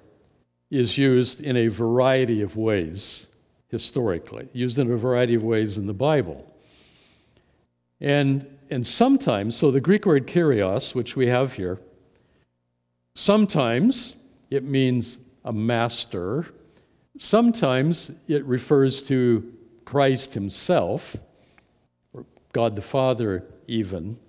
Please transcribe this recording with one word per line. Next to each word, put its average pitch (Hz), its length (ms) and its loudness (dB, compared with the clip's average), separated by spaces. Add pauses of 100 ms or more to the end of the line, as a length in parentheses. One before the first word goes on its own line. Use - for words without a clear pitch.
(720)
is - 260 0
used 127 440 2
in 131 160 -2
a 117 120 2
variety 120 760 2
of 101 140 -6
ways 98 720 -4 (400)
historically, 113 840 -6
used 123 260 -4
in 123 140 2
a 123 40 0
variety 120 380 2
of 113 80 2
ways 110 340 0
in 101 100 -4
the 104 80 -4
Bible. 101 600 -2 (1500)
And, 139 480 0 (220)
and 127 160 -4
sometimes, 123 720 2
so 147 160 4
the 135 80 2
Greek 190 260 2
word 143 220 2
"kyrios," 113 640 0
which 120 220 -6
we 127 100 2
have 123 280 0
here, 92 260 -6 (1300)
sometimes 190 1080 2 (280)
it 135 120 -2
means 127 560 0 (260)
a 113 80 -8
master. 117 960 -2 (720)
Sometimes 170 920 0 (160)
it 147 160 0
refers 135 600 2
to 123 480 0 (320)
Christ 135 500 0
himself, 104 840 -2 (960)
or 123 120 -18 (280)
God 113 240 0
the 101 60 -8
Father 120 600 -2 (220)
even. 98 500 -6 (120)